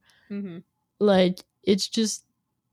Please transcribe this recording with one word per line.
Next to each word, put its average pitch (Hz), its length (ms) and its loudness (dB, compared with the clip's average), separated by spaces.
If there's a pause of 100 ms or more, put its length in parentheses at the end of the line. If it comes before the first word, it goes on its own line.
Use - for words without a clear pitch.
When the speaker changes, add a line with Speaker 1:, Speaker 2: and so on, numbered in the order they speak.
(300)
Speaker 1:
Mm-hmm. 196 280 -10 (400)
Speaker 2:
Like, 185 400 2 (240)
it's 190 260 0
just - 380 -4 (460)